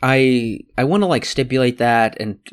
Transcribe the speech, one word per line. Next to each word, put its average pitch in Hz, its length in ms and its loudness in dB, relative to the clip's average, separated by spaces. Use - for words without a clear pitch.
I, 127 560 2
I 127 80 0
wanna, 196 220 0
like, 147 180 0
stipulate 127 540 -2
that 117 420 2
and 107 180 -8